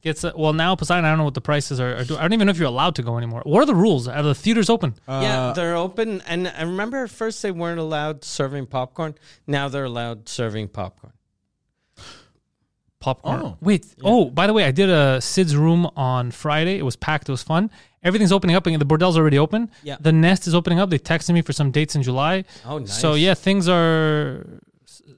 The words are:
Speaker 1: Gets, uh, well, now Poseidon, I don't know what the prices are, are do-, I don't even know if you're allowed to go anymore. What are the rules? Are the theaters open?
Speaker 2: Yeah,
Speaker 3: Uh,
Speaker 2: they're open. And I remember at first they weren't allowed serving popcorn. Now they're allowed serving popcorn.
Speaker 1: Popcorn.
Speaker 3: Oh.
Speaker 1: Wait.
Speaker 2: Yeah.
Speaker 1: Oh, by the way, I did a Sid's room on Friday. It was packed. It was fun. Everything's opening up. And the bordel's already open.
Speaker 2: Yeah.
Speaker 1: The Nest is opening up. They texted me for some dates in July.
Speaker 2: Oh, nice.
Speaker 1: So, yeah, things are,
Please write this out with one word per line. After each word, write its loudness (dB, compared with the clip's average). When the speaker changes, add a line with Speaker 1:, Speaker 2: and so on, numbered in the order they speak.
Speaker 1:
Gets, -6
uh, -4
well, 0
now 2
Poseidon, 0
I 4
don't 2
know 2
what -2
the -6
prices -2
are, -4
are -6
do-, -6
I -4
don't 2
even 4
know 4
if 0
you're 0
allowed 0
to -4
go -4
anymore. -6
What 4
are 4
the 2
rules? 2
Are -4
the 2
theaters 0
open? 0
Speaker 2:
Yeah, -2
Speaker 3:
Uh, -4
Speaker 2:
they're -4
open. -4
And -4
I -8
remember -6
at -12
first -8
they -4
weren't -6
allowed -6
serving -6
popcorn. -6
Now -2
they're -6
allowed -8
serving -6
popcorn. -14
Speaker 1:
Popcorn. -6
Speaker 3:
Oh. -10
Speaker 1:
Wait. 0
Speaker 2:
Yeah. -20
Speaker 1:
Oh, 4
by 2
the 2
way, 2
I 2
did 2
a 4
Sid's 0
room 4
on -2
Friday. -2
It -4
was -4
packed. -4
It -4
was -6
fun. 0
Everything's 4
opening 4
up. 0
And 0
the 2
bordel's 4
already 4
open. 0
Speaker 2:
Yeah. -12
Speaker 1:
The 4
Nest 4
is 0
opening 2
up. 0
They 0
texted -2
me 4
for -2
some 0
dates -2
in 0
July. 0
Speaker 2:
Oh, -8
nice. -8
Speaker 1:
So, 2
yeah, 4
things 0
are, 0